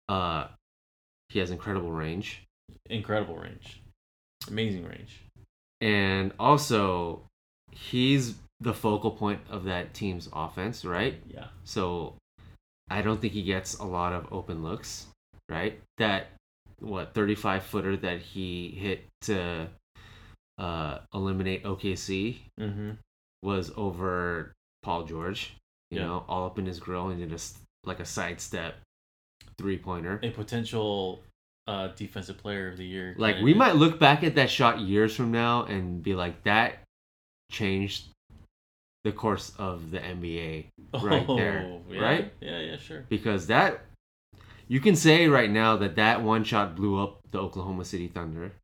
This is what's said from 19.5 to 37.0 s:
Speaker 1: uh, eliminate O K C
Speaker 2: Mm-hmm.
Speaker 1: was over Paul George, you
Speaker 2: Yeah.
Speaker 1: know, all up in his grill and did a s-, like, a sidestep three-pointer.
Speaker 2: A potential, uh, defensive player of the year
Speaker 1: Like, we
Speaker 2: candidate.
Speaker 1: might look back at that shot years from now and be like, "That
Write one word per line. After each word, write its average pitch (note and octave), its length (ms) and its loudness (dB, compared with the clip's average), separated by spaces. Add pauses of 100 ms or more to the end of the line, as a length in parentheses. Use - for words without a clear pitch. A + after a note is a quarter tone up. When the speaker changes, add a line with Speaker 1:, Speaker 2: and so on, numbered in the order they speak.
Speaker 1:
uh, D#2+ 400 -4 (160)
eliminate F#2+ 500 -2
O G2+ 120 -2
K F#2+ 200 -2
C G2 460 -4 (180)
Speaker 2:
Mm-hmm. G#2 320 -6 (500)
Speaker 1:
was F#2+ 340 -2
over F2+ 760 -2 (300)
Paul E2+ 220 -2
George, E2 500 -8 (360)
you G#2 80 -6
Speaker 2:
Yeah. F#2 80 -4
Speaker 1:
know, F2 220 -4
all F#2 180 -2
up F#2+ 120 -8
in F#2+ 80 -2
his F2+ 140 -6
grill F2+ 280 -4
and F2 100 -4
did E2+ 140 -6
a - 20 -8
s-, - 240 -12 (260)
like, F2+ 160 -6
a E2+ 40 -8
sidestep E2+ 720 -6 (840)
three-pointer. F2+ 640 -4
Speaker 2:
A A#2+ 80 -2
potential, G#2+ 920 -4 (440)
uh, G2 220 -4
defensive F#2+ 500 -10
player G2 300 -6
of F2+ 80 -12
the F#2 80 -10
year F#2 340 -8
Speaker 1:
Like, G#2+ 180 2
we A#2 160 8
Speaker 2:
candidate. F#3+ 40 10
Speaker 1:
might A3+ 200 8
look D#3 220 6
back D3 260 8
at D3 100 2
that C3+ 160 6
shot A#2 300 6
years G#2+ 340 4
from A#2 180 0
now A#2 320 2
and F2+ 380 -4
be G2 120 0
like, F2 300 -4
"That G#2+ 380 4 (680)